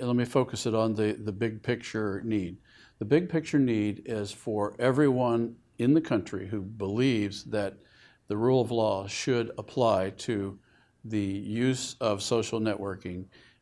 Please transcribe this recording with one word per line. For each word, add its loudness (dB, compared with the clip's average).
let 2
me 4
focus 0
it 0
on 4
the, 2
the -6
big -4
picture -4
need. -2
The -4
big 2
picture 0
need 2
is -4
for -2
everyone 2
in 4
the 6
country -4
who -6
believes 0
that -2
the -4
rule 4
of 0
law 0
should -2
apply 2
to -6
the -2
use -2
of 0
social 0
networking, -4